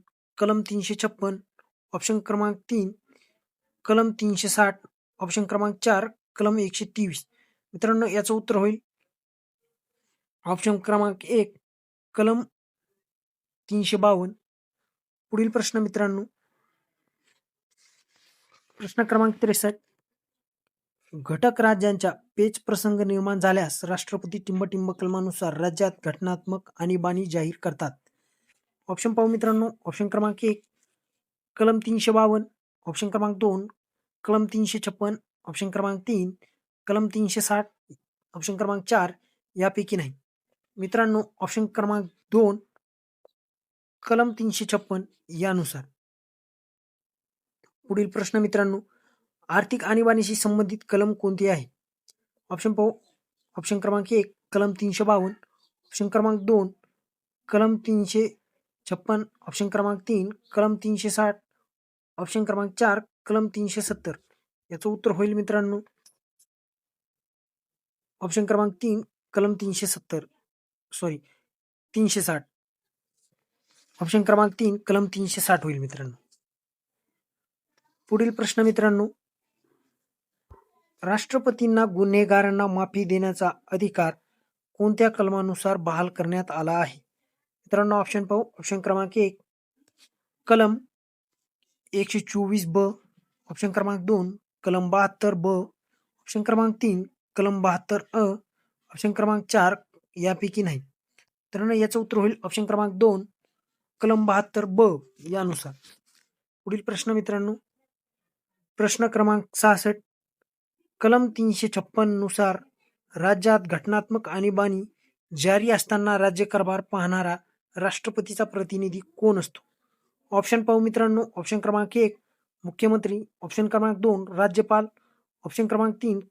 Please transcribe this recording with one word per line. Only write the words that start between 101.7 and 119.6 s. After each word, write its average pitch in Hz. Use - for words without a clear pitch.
याचं 214
उत्तर 220
होईल 214
ऑप्शन 208
क्रमांक 208
दोन, 202
कलम 220
बहात्तर 208
ब 196
यानुसार. 170
पुढील 208
प्रश्न 220
मित्रांनो, 208
प्रश्न 214
क्रमांक 208
सहासष्ट, 208
कलम 247
तीनशे 220
छप्पन 214
नुसार 196
राज्यात 196
घटनात्मक 208
आणीबाणी 196
जारी 196
असताना 208
राज्यकारभार 190
पाहणारा 180
राष्ट्रपतीचा 208
प्रतिनिधी 196
कोण 208
असतो? -